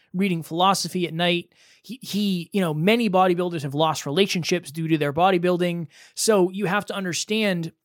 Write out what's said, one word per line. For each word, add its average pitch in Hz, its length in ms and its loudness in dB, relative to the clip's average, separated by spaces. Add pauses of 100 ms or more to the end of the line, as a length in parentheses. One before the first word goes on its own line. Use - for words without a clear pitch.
(120)
reading 180 300 -2
philosophy 180 640 0
at 160 80 -8
night. 175 380 -2 (300)
He, - 200 -16
he, 185 500 -2
you 202 80 0
know, 165 120 0
many 208 380 2
bodybuilders 180 520 2
have 139 120 -6
lost 156 320 0
relationships 175 640 0
due 160 160 -6
to 156 120 2
their 143 140 0
bodybuilding. 175 760 2 (260)
So 190 360 4
you 196 160 -4
have 196 200 0
to 202 80 -8
understand 190 800 -2 (120)